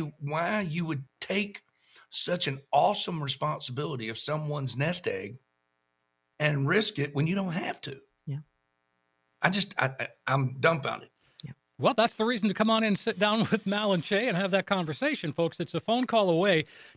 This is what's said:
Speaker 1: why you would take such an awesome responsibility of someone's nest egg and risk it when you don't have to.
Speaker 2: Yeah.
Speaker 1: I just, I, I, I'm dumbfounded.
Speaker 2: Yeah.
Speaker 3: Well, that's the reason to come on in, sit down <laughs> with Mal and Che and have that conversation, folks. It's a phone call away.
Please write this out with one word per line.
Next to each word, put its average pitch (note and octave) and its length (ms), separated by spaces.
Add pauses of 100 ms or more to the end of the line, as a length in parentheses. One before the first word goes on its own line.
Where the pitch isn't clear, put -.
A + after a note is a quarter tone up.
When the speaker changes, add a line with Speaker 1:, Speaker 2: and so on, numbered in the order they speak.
(200)
Speaker 1:
why D#3+ 420
you E3+ 240
would C#3+ 200 (160)
take G3+ 400 (480)
such - 380
an C3+ 140 (100)
awesome E3+ 520
responsibility C#3 880
of A#2 80
someone's D3 600
nest D#3+ 300
egg G2+ 320 (1000)
and D3 280
risk F#3+ 320
it C#3+ 160
when C#3+ 120
you F3+ 80
don't F#3+ 180
have - 280
to. - 180 (260)
Speaker 2:
Yeah. C#3+ 140 (1040)
Speaker 1:
I D#3 80
just, F#3+ 300
I, C3+ 200
I, A#2 80 (200)
I'm C3 320
dumbfounded. C3 500 (340)
Speaker 2:
Yeah. C3+ 80 (280)
Speaker 3:
Well, F3 160
that's A3+ 200
the A3 100
reason A3+ 240
to F#3+ 40
come G#3+ 160
on A3 140
in, G#3+ 120
sit G#3+ 220
down G#3 220
<laughs> F#3 120
with A3+ 140
Mal G3+ 280
and F3 100
Che G#3 240
and G3 100
have F#3+ 140
that F#3+ 160
conversation, F3+ 680
folks. E3 260
It's E3+ 140
a E3 60
phone A#3+ 260
call G#3+ 240
away. E3+ 360 (320)